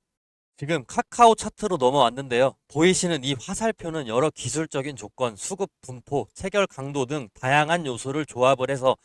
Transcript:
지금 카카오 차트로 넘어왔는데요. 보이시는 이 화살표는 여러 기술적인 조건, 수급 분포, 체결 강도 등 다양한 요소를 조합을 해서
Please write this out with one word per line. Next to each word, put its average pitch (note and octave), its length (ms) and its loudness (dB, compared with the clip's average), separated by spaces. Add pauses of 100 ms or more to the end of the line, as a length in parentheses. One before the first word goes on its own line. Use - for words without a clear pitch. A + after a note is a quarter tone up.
(560)
지금 C#3+ 300 -4
카카오 A3+ 500 4
차트로 G#3 400 -6
넘어왔는데요. B2+ 800 2 (100)
보이시는 E3+ 560 2
이 C3+ 160 -4
화살표는 E3+ 720 -6
여러 B2+ 220 2
기술적인 C#3+ 680 -6
조건, A2 400 -6
수급 - 340 -8 (120)
분포, B2+ 520 -8
체결 G3 320 -2
강도 C#3 400 -6
등 C3 220 -8 (100)
다양한 D3+ 480 0
요소를 C3+ 400 -6
조합을 B2+ 440 2
해서 C3 340 2